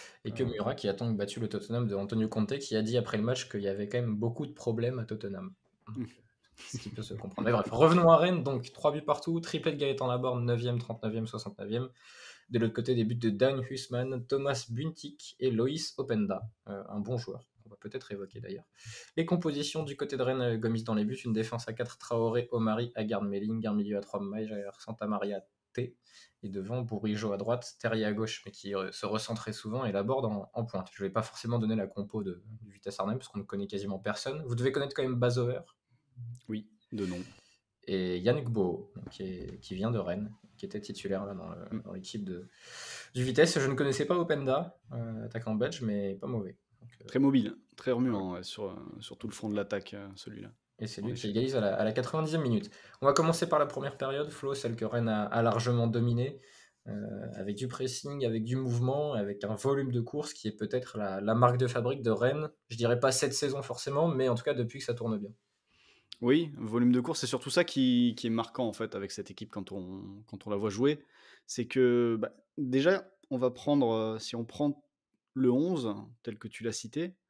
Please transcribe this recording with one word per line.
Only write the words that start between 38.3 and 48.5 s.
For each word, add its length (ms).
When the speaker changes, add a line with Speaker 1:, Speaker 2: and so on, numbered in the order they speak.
Speaker 1:
Bo, 440
qui 140
est, 380
qui 140
vient 160
de 60
Rennes, 340
qui 100
était 140
titulaire 460
là, 80
dans 160
le, 60
Speaker 3:
Mm. 100
Speaker 1:
dans 120
l'équipe 300
de, 240
du 80
Vitesse. 360
Je 80
ne 60
connaissais 320
pas 100
Openda, 640
euh, 320
attaquant 300
belge, 260
mais 340
pas 120
mauvais. 280
Donc, 120
euh, 40
Speaker 3:
Très 140
mobile, 360
très 160
remuant, 400
Speaker 1:
ouais. 60
Speaker 3:
ouais, 60
sur, 220